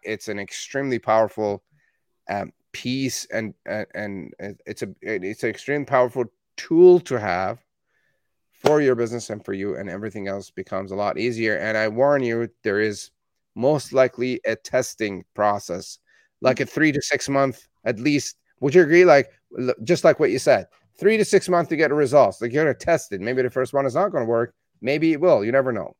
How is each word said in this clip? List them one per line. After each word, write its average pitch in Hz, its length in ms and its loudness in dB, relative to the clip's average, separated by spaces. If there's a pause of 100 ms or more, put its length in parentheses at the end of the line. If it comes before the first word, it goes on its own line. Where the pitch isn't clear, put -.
it's 107 240 -10
an 104 100 -8
extremely 127 600 -6
powerful, 107 640 0 (680)
um, 98 220 -6 (220)
piece, 127 600 -6
and, 110 220 -8 (100)
and, 98 760 -10
and 98 280 -14
it's - 160 -12
a, 98 60 -8 (120)
it's 101 420 -8
an 120 60 -4
extremely 143 360 -6
powerful 127 400 0 (320)
tool 180 420 6
to 135 200 -4
have 95 440 -4 (880)
for 151 300 2
your 131 140 4
business 117 340 -6
and 110 160 -12
for 101 80 -8
you, 98 220 -6
and 98 140 -10
everything 101 380 -10
else 98 220 -10
becomes 95 420 -10
a 95 40 -8
lot 104 220 -4
easier. 113 400 -2
And 110 200 -4
I 110 100 0
warn 135 340 2
you, 117 280 -4 (140)
there 104 180 0
is 107 300 -4 (440)
most 135 380 0
likely 127 520 2
a 113 100 -2
testing 110 680 -4 (120)
process, 101 640 -2 (420)
like 127 180 2
a 135 60 -2
three 151 260 0
to 139 100 -4
six - 280 -4
month, 139 380 -2 (180)
at 110 140 -4
least. 143 380 -2 (220)
Would 139 160 0
you 185 60 10
agree? 170 240 6
Like, 143 260 6 (260)
l-, 123 160 -2 (100)
just 170 200 0
like 160 160 6
what 147 120 2
you 123 80 0
said, 113 280 2 (320)
three 214 180 4
to 214 80 2
six - 240 2
months 170 200 0
to 170 60 -4
get 151 140 2
the 143 60 0
results. 135 460 4
Like, 117 100 -4
you're 147 120 0
gonna 147 120 2
test - 360 -2
it. 95 100 -8
Maybe 127 200 -2
the 127 80 -2
first 127 240 -4
one 139 120 0
is 123 100 -4
not 190 140 0
gonna 151 160 -4
work. 113 280 -2 (280)
Maybe 151 320 0
it 143 80 -4
will. 156 220 4
You 110 80 -2
never 131 200 2
know. 101 280 -8